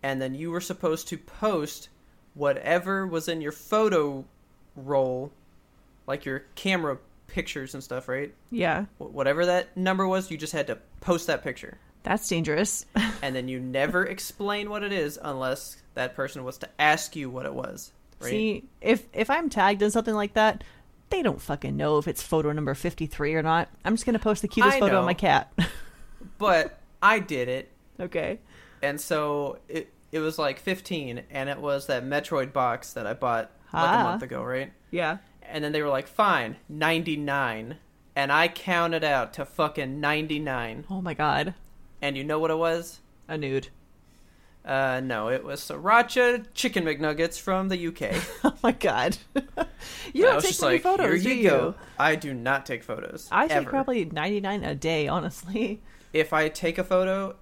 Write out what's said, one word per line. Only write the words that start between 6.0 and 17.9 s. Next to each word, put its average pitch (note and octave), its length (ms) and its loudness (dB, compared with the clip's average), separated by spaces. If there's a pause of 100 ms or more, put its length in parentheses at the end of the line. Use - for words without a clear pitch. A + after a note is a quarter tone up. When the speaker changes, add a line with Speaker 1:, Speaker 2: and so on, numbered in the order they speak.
Speaker 1:
like, C#3+ 180 -4
your C3+ 200 -6 (100)
camera E3 440 -2 (280)
pictures - 480 -8
and C3+ 80 -10
stuff, B2+ 260 -8
right? C3+ 240 -6 (180)
Speaker 2:
Yeah. F3+ 360 0 (120)
Speaker 1:
Wh-, - 140 -12
whatever C#3+ 340 2
that F3+ 300 0
number F#3+ 300 2
was, F#3+ 240 0
you D#3+ 80 -8
just D3+ 140 -8
had D3 160 -2
to A2+ 100 -6 (220)
post E3+ 260 0
that D3 160 0
picture. - 360 -10 (260)
Speaker 2:
That's - 240 0
dangerous. E3 640 0
<laughs> - 60 -2 (260)
Speaker 1:
And C3+ 140 -4
then B2+ 120 -4
you B2+ 120 -6
never C#3 440 0
explain G3+ 680 -6
what G#3 120 -6
it G3+ 100 -4
is D3+ 300 -2
unless C3 540 -4 (180)
that B2+ 220 -4
person C3+ 260 -6
was B2+ 160 -10
to - 100 -12 (120)
ask D3+ 340 4
you C#3 160 -8
what B2+ 160 -8
it C#3 80 -6
was, - 380 -10 (280)